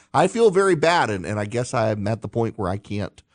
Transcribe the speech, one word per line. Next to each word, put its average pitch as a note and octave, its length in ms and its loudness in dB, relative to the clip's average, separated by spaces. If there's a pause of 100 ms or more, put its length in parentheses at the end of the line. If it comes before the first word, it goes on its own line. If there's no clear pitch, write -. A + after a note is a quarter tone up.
(160)
I D#3 120 4
feel A3+ 220 4
very F#3+ 240 4
bad, D#3+ 380 2
and, F#2+ 160 -4
and G#2 120 -4
I G#2 60 -4
guess A#2 260 -4
I'm G#2+ 360 0
at A2 160 -4
the - 40 -10
point A2+ 300 -4
where F#2+ 120 -2
I G2 80 -4
can't G2+ 440 -8 (140)